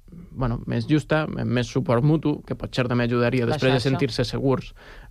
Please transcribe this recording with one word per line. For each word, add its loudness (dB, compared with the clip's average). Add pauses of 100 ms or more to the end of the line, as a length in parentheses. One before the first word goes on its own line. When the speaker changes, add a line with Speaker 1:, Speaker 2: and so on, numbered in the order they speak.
(320)
Speaker 1:
bueno, -2
més -2
justa, 2
amb -6
més 0
suport 2
mutu, 2
que -6
potser -2
també 2
ajudaria 2
Speaker 2:
La 0
Speaker 1:
després 2
de 4
Speaker 2:
xarxa. 0
Speaker 1:
sentir-se 0
segurs, -2 (380)